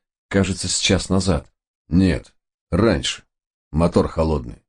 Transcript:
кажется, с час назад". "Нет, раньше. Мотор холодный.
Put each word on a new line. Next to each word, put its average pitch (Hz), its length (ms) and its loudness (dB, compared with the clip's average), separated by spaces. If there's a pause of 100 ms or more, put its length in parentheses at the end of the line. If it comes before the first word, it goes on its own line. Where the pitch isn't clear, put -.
(280)
кажется, 95 400 0
с - 100 -2
час - 300 0
назад". 92 440 -2 (360)
"Нет, 87 460 0 (360)
раньше. 90 540 0 (480)
Мотор 85 360 2
холодный. 78 600 -4